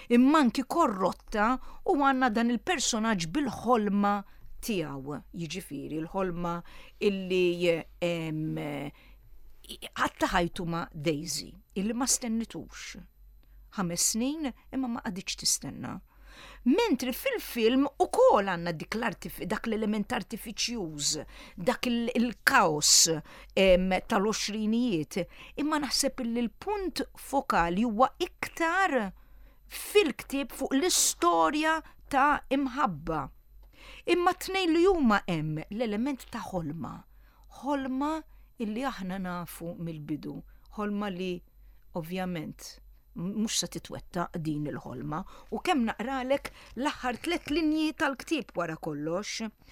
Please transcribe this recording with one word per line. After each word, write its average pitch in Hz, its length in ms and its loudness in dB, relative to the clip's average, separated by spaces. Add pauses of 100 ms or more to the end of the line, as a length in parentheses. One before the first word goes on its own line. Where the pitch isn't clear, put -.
(180)
imma 285 240 8
anki 247 260 4
korrotta, 254 840 2 (320)
u 381 100 4
għandna 269 380 4
dan 233 180 2
il-personaġġ 220 840 0
bil-ħolma 208 800 2 (500)
tiegħu, 151 560 -4 (160)
jiġifieri 151 640 -8
l-ħolma 175 560 -2 (480)
illi, 180 720 2 (240)
em, 160 560 -2 (1120)
għatta - 640 -4
ħajtu 175 320 0
ma' 165 240 -6
Daisy, 156 640 -4 (240)
illi 208 160 -2
ma 247 160 -2
stennitux. - 880 -4 (800)
Ħames 175 380 0
snin, 277 340 -2 (240)
imma 262 240 -2
ma - 80 -8
qaditx 185 400 -6
tistenna. - 540 -4 (720)
Mentri 381 440 4
fil-film 262 720 2 (140)
ukoll 415 480 6
għandna 170 280 -2
dik 151 200 -8
l-artif-, 220 520 -4
dak 214 200 -4
l-element 214 480 -2
artifiċjuż, 185 960 -4 (580)
dak 233 220 0
il-, 233 260 0
il-kaos, 214 960 4 (440)
em, 185 400 6 (160)
tal-għoxrinijiet. 214 1080 0 (400)
Imma 302 240 0
naħseb 269 400 -2
li 233 220 -2
l-punt 381 580 -4 (160)
fokali 180 680 0
huwa 226 240 2 (140)
iktar 330 920 0 (540)
fil-ktieb - 880 0
fuq - 240 -2
l-istorja 320 1000 4 (320)
ta' 277 320 4 (140)
imħabba. 208 680 -2 (920)
Imma 349 200 4 (120)
tnejn 370 280 2
li 339 120 6
huma 254 400 4
hemm 156 420 -2
l-element 233 640 -4
ta' 214 180 -8
ħolma. 165 480 -6 (640)
Ħolma 269 520 -2 (460)
illi 220 240 -4
aħna 190 400 -6
nafu 175 560 -8
mill-bidu. 151 560 -6 (400)
Ħolma 208 380 -2
li 180 200 -4 (640)
ovvjament 180 680 -6 (500)
m-, 190 240 -4
mhux 214 220 0
se 180 100 -2
titwettaq - 720 -6
din 151 240 -2
il-ħolma. 147 540 -6 (340)
U 208 80 -4
kemm 269 240 2
naqralek 262 640 -2 (240)
l-aħħar 254 480 -2
tliet 330 300 -2
linji 311 440 2
tal-ktieb 285 640 -2
wara 160 160 -2
kollox, 165 720 -4 (240)